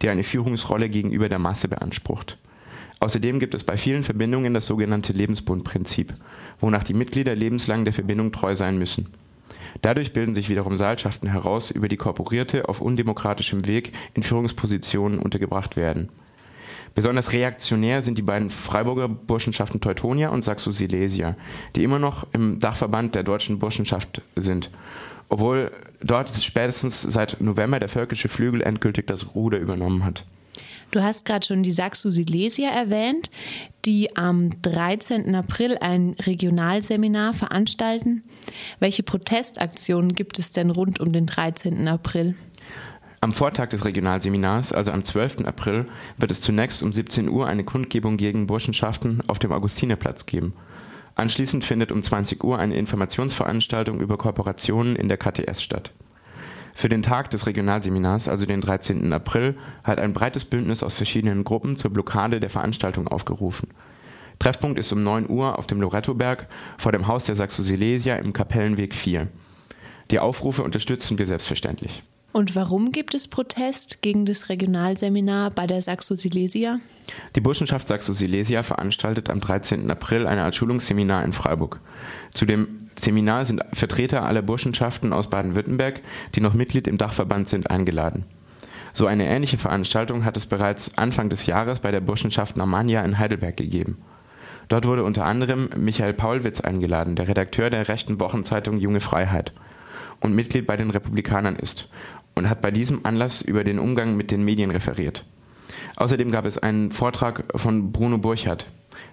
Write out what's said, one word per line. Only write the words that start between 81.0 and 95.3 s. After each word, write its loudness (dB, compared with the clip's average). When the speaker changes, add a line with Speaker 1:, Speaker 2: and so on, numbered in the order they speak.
Speaker 1:
in 0
Freiburg. 0
Zu 2
dem 2
Seminar 4
sind -2
Vertreter 0
aller 2
Burschenschaften 0
aus 0
Baden-Württemberg, 0
die 4
noch 6
Mitglied 2
im 2
Dachverband 0
sind, 0
eingeladen. 2
So 4
eine 4
ähnliche 2
Veranstaltung 0
hat 0
es -4
bereits 0
Anfang 2
des -2
Jahres 0
bei 0
der 0
Burschenschaft -2
Normannia 2
in 2
Heidelberg 0
gegeben. -2
Dort 4
wurde 4
unter 2
anderem 2